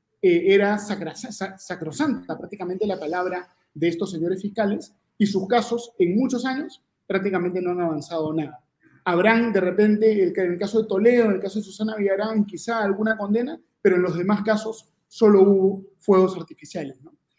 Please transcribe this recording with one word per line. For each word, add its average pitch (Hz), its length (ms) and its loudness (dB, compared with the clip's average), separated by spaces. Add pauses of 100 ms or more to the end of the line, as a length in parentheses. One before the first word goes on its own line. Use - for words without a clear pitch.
(200)
eh, 175 280 2
era 202 300 4
sacra-, 185 360 -8
sa-, - 160 -16
sa-, 196 280 -10
sacrosanta 175 800 -6
prácticamente 190 500 -6
la 190 120 -2
palabra 180 500 -6 (240)
de 156 140 -2
estos 170 240 -2
señores 175 320 -4
fiscales, 202 500 -4 (240)
y 208 100 2
sus 196 200 -2
casos 233 520 -2
en 180 180 2
muchos 240 280 0
años 269 380 -8 (240)
prácticamente 185 560 -2
no 180 80 -4
han 180 120 -4
avanzado 156 520 -4
nada. 151 300 -6 (400)
Habrán 220 480 2
de 196 80 2
repente, 208 500 4 (140)
el, 175 120 0
en 185 180 -2
el 175 40 -10
caso 202 240 -2
de 220 60 -4
Toledo, 226 380 4
en 208 60 2
el 185 80 -2
caso 196 200 -6
de 208 40 -8
Susana 220 300 -6
Villarán, 208 500 0
quizá 226 380 -6
alguna 208 340 -2
condena, 226 440 -2 (200)
pero 185 160 4
en 175 60 2
los 170 160 -2
demás 196 240 0
casos 214 500 -4 (140)
solo 208 360 6
hubo 196 420 4 (160)
fuegos 185 360 4
artificiales, - 640 -12
¿no? 156 120 -20 (240)